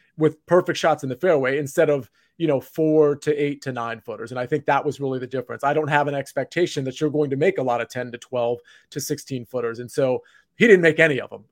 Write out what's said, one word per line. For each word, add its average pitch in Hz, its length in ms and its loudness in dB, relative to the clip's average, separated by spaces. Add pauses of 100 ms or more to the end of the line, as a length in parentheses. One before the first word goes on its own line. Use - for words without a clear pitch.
(160)
with 151 300 0
perfect 175 320 4
shots 160 240 0
in 139 60 -6
the 127 80 -6
fairway, 139 420 2
instead 151 320 2
of, 143 180 -2 (280)
you 165 100 -2
know, 139 140 2
four 156 560 2
to 147 180 -2
eight 143 280 -4
to 131 100 -8
nine 117 280 -8
footers. 113 300 -12
And 127 80 -8
I 123 80 -4
think 147 200 -4
that 139 180 2
was 135 160 -4
really 131 180 -4
the 123 80 -8
difference. 120 380 -8
I 139 100 2
don't 156 140 0
have 147 180 2
an 143 80 -2
expectation 139 680 -4
that 131 160 -8
you're 156 100 0
going 147 200 -2
to 135 60 -2
make 160 220 2
a 131 60 -2
lot 120 160 0
of 113 80 -6
ten 123 240 -10
to 120 60 -12
twelve 120 420 -4 (300)
to 147 100 -8
sixteen 135 440 -8
footers. 117 360 -6
And 123 100 -14
so 127 320 0 (360)
he 214 80 6
didn't 196 140 8
make 160 180 2
any 156 220 2
of 101 80 -12
them. - 240 -18